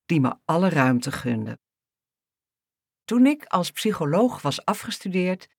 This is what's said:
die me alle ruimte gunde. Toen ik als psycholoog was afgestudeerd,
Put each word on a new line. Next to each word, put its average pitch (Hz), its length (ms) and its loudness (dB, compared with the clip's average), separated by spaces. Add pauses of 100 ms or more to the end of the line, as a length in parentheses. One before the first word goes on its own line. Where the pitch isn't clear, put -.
die 160 160 2
me 127 240 0
alle 175 240 2
ruimte 131 420 2
gunde. 113 480 -6 (1400)
Toen 247 220 4
ik 294 200 2
als 180 260 -2
psycholoog 202 720 0
was - 240 -4
afgestudeerd, 185 920 -4